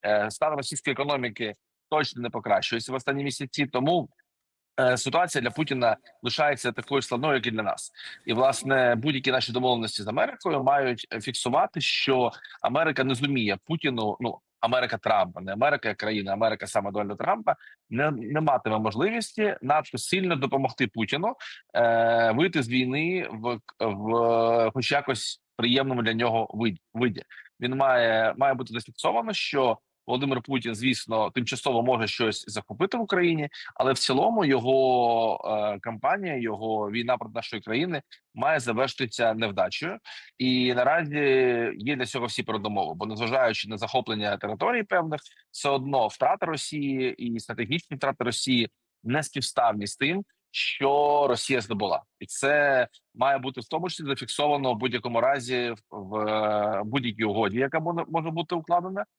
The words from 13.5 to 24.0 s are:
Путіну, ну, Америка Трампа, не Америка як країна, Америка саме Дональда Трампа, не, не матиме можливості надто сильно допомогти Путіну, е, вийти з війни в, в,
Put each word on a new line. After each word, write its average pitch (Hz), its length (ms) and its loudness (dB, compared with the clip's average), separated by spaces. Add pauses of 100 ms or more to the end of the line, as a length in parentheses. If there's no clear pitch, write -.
Путіну, 123 540 -2
ну, 120 180 -4 (220)
Америка 117 380 0
Трампа, 92 420 2
не 95 120 -8
Америка 135 360 2
як 104 100 -4
країна, 104 340 -2
Америка 107 340 0
саме 101 240 -2
Дональда 104 240 -2
Трампа, - 420 0 (340)
не, 139 200 0
не 127 300 -2
матиме 127 380 2
можливості 196 840 0
надто 143 360 0
сильно 180 380 0
допомогти 131 500 0
Путіну, 147 480 -2 (400)
е, 117 580 4
вийти 160 300 2
з 117 60 -4
війни 139 640 0
в, 113 260 -4 (220)
в, 113 920 2